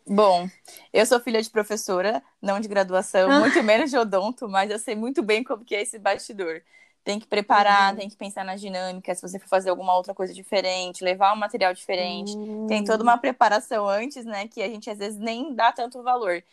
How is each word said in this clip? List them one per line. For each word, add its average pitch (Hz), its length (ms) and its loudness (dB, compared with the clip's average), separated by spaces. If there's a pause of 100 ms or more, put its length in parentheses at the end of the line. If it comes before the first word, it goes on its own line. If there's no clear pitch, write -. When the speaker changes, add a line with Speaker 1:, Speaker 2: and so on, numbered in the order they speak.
Speaker 1:
Bom, 190 420 4 (440)
eu 220 140 6
sou 240 140 4
filha 226 200 0
de 226 80 -6
professora, 208 720 -2 (200)
não 196 180 -2
de 220 80 -8
graduação, 190 640 2
Speaker 2:
Ah. 277 100 8
Speaker 1:
muito 277 220 4
menos 226 260 4
de 254 80 -2
odonto, 220 520 0
mas 190 220 0
eu 208 100 -4
sei 233 160 -6
muito 254 260 -2
bem 214 220 2
como 226 200 -6
que - 120 -6
é 202 60 -2
esse - 160 -10
bastidor. 196 600 -4 (420)
Tem 208 180 -4
que - 60 -20
preparar, 202 640 4
Speaker 2:
Uhum. 208 60 -8
Speaker 1:
tem 202 100 -10
que - 80 -18
pensar 196 300 -10
na 190 100 -8
dinâmica, 185 580 -8
se 175 60 -10
você 190 180 -12
for - 80 -16
fazer 190 220 0
alguma 185 260 0
outra 185 200 -2
coisa 185 180 -6
diferente, 185 720 -4
levar 190 300 2
um - 20 -6
material 190 380 0
diferente. 190 600 -6
Speaker 2:
Hum. 214 320 -8
Speaker 1:
Tem 214 160 0
toda 220 200 0
uma 240 160 4
preparação 220 680 0
antes, 233 380 -4
né, 214 240 -8
que 220 140 -8
a 196 60 -2
gente 220 200 -10
às 208 80 -8
vezes 208 220 -8
nem 233 360 -6
dá 233 160 4
tanto 247 320 -8
valor. 233 400 -2 (100)